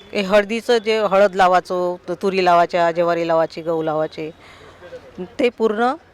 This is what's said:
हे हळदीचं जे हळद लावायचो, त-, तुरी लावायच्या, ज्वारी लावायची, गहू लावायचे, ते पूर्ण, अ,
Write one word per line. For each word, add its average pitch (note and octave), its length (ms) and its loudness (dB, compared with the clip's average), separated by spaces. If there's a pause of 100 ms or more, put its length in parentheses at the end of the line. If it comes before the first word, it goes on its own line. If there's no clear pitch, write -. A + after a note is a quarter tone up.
(160)
हे G#3 60 0
हळदीचं G#3 560 0
जे A3 220 -2
हळद G3 360 2
लावायचो, F3+ 640 0 (100)
त-, - 20 -8 (100)
तुरी F#3+ 240 -2
लावायच्या, E3+ 460 2
ज्वारी E3+ 360 -2
लावायची, E3 340 -2
गहू D#3+ 200 -4
लावायचे, D#3 500 -6 (880)
ते A#3+ 300 -2
पूर्ण, A3 360 -2
अ, C4+ 100 -2 (180)